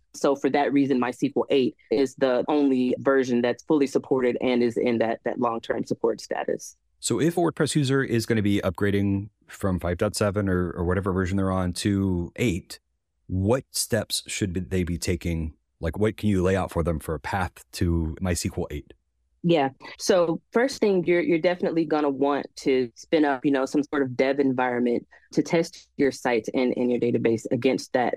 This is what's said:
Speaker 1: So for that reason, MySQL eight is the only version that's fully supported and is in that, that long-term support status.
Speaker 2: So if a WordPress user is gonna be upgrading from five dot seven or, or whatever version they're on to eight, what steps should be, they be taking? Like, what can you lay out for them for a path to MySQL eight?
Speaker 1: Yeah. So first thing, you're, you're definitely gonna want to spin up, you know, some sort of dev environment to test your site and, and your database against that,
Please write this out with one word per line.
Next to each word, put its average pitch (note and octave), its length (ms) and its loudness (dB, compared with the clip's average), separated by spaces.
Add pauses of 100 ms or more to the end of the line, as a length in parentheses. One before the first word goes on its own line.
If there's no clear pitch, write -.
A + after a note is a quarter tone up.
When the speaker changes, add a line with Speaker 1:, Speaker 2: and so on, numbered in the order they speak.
(140)
Speaker 1:
So C#3+ 220 0
for C#3+ 140 -2
that C3+ 240 2
reason, C#3 260 2
MySQL B2 500 -2
eight B2+ 260 2 (160)
is C3 240 0
the B2+ 320 0
only C3 520 2
version B2+ 420 2
that's A#2+ 240 -2
fully C#3+ 220 2
supported B2 540 0
and B2 220 2
is A#2 140 0
in A#2 220 2
that, A2+ 260 0
that - 140 -4
long-term A#2 460 -2
support - 360 -2
status. - 560 -6 (220)
Speaker 2:
So A#2+ 200 -2
if E3 180 0
a F3+ 40 0
WordPress D#3+ 340 0
user C3+ 280 2
is A#2 220 0
gonna A2+ 160 0
be G2+ 200 2
upgrading G2+ 680 0 (180)
from F#2 320 -2
five F2 180 -2
dot G#2+ 180 -2
seven G2+ 320 0
or, F2+ 240 0
or F2+ 140 -4
whatever F#2 260 0
version F#2 240 0
they're F#2+ 160 0
on F#2 220 0
to F#2+ 640 0
eight, - 420 -4 (480)
what G2 440 0
steps - 560 -4
should F#2+ 260 -4
be, F#2 60 -2
they F#2 240 -2
be E2+ 140 -2
taking? E2 580 -4 (240)
Like, E2 180 -4
what G#2 180 0
can G#2+ 140 -2
you F#2 140 2
lay F#2+ 120 2
out F2+ 140 -2
for E2+ 140 -2
them D#2 160 -2
for D#2+ 160 -6
a D2 40 -8
path - 540 -6
to E2 480 0
MySQL F2+ 500 -4
eight? D2 220 -12 (500)
Speaker 1:
Yeah. D#3+ 260 2 (280)
So E3+ 420 2 (120)
first C4 280 0
thing, G3 260 2
you're, F3 160 2
you're E3+ 180 0
definitely E3+ 460 0
gonna D3+ 260 0
want C#3 340 0 (120)
to C3 360 0
spin - 320 0
up, C#3 180 0
you D3 80 2
know, C3 140 2
some D3 180 0
sort C#3+ 200 -2
of B2+ 120 -6
dev C3+ 240 2
environment B2 680 0 (240)
to E3 100 0
test - 460 -2 (100)
your C#3 140 2
site A#2+ 420 -2
and, B2+ 240 0
and B2 140 0
your A#2+ 80 0
database A#2+ 500 0
against B2+ 440 0
that, B2 240 0